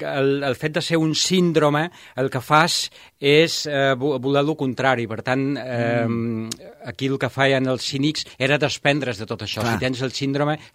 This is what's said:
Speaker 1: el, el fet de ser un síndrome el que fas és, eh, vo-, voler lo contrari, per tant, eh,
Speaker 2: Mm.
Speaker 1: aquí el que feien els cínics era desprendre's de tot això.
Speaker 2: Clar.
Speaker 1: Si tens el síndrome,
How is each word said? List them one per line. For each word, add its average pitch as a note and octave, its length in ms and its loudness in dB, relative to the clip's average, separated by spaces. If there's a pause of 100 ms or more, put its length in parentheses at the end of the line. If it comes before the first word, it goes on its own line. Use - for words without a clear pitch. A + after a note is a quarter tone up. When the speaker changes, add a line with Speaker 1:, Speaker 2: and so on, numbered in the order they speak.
Speaker 1:
el, C#3+ 420 0
el C#3 140 0
fet D#3 160 -4
de E3+ 80 -2
ser E3 160 0
un D#3+ 180 2
síndrome D#3 760 2 (260)
el C3 140 -2
que C3 100 -2
fas D#3 460 2 (340)
és, D3+ 460 4
eh, C#3 320 2
vo-, C3+ 240 0
voler C#3 240 2
lo D#3 100 0
contrari, C3 500 0
per G#2 160 -8
tant, C3 200 0 (160)
eh, A#2 500 -2
Speaker 2:
Mm. A2+ 400 -4 (380)
Speaker 1:
aquí C3+ 240 -6
el C3+ 80 -2
que C3+ 100 -2
feien C3+ 400 2
els B2+ 160 -2
cínics C#3+ 400 -2 (140)
era C3+ 180 2
desprendre's C3+ 640 -2
de A2 80 -10
tot G#2 160 -8
això. G#2+ 180 -8
Speaker 2:
Clar. A#2 140 0
Speaker 1:
Si G#2+ 60 -2
tens B2+ 200 -4
el C3 120 -4
síndrome, C#3+ 420 -2 (200)